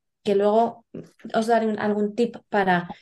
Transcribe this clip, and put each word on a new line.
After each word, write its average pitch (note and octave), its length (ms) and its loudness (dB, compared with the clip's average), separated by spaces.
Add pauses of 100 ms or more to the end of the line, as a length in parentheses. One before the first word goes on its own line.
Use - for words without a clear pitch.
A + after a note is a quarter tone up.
(220)
que G3+ 120 0
luego G#3 520 2 (480)
os A3 120 0
daré A3+ 200 2
un, G#3 120 -4
algún G#3 360 -2
tip A#3 220 -2 (120)
para F#3 400 0 (140)